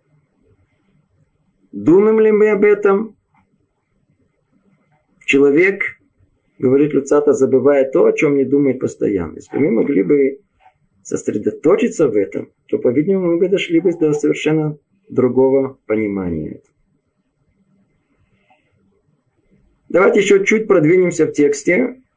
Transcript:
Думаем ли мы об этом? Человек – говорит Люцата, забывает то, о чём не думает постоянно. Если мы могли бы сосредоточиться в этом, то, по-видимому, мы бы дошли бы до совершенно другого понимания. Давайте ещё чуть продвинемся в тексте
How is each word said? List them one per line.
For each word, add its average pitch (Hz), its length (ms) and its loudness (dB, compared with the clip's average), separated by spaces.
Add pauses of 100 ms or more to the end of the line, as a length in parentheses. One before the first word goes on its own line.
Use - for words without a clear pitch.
(1700)
Думаем 190 480 2
ли 220 120 4
мы 214 180 4
об 196 140 0
этом? 202 520 2 (2000)
Человек – 147 720 0 (640)
говорит 139 340 0
Люцата, 143 400 0
забывает 131 580 2
то, - 140 2
о 214 80 2
чём 147 220 0
не 135 100 0
думает 135 340 -2
постоянно. 104 560 -6
Если - 220 -12
мы 147 140 0
могли 185 320 -2
бы 143 360 0 (640)
сосредоточиться 151 1040 -2
в 107 80 -4
этом, - 340 -4 (180)
то, 117 120 -4
по-видимому, 170 540 -2
мы 170 60 -2
бы 180 100 0
дошли 170 300 0
бы 175 140 -2
до 156 200 0
совершенно 151 640 -2 (320)
другого 131 760 0
понимания. 98 760 -6 (3250)
Давайте 214 300 2
ещё 196 240 4
чуть 214 240 0
продвинемся 175 580 2
в 143 60 -6
тексте 160 680 -2 (160)